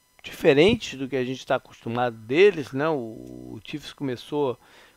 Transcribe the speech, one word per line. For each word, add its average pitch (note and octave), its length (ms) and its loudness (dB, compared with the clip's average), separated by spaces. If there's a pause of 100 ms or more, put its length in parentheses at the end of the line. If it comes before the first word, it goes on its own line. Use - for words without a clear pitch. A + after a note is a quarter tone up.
(220)
diferentes D#3 760 4
do C3+ 100 -6
que C3+ 80 -4
a B2+ 80 0
gente B2+ 220 -8
tá C3+ 100 0
acostumado A#2+ 600 -4
deles, C#3+ 560 2
né? C#3 160 -2
O, E3 60 0
o A2+ 720 -10
Chiefs - 280 -12
começou C3+ 680 -4 (380)